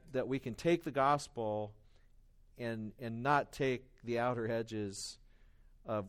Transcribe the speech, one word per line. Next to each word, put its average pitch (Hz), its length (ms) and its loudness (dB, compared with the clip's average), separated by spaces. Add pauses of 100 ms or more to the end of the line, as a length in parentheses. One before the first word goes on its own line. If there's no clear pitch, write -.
(120)
that 127 160 0
we 131 100 0
can 117 160 -6
take 170 300 2
the 143 80 -4
gospel 117 840 0 (800)
and, 113 440 -6
and 117 240 -6
not 143 260 4
take 131 320 0 (220)
the 117 160 0
outer 117 280 2
edges 110 720 -4 (680)
of, 107 220 -2